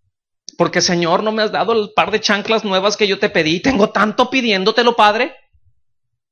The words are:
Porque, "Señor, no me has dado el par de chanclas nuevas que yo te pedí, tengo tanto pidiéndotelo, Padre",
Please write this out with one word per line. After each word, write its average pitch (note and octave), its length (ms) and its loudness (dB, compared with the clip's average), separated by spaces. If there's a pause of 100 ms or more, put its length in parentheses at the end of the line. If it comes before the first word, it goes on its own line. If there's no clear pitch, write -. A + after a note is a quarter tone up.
(560)
Porque, E3+ 260 0
"Señor, F3 420 0
no G#3+ 80 -2
me A3 100 -4
has G#3+ 100 -2
dado F#3+ 220 -2
el G#3+ 220 -2
par - 160 0
de G#3+ 100 -2
chanclas G#3 420 0
nuevas G3 320 0
que G#3+ 120 0
yo F#3+ 100 -2
te G#3 140 -2
pedí, E3 280 0
tengo A3 300 2
tanto G#3+ 400 0
pidiéndotelo, A#3 680 0
Padre", A3+ 400 2 (960)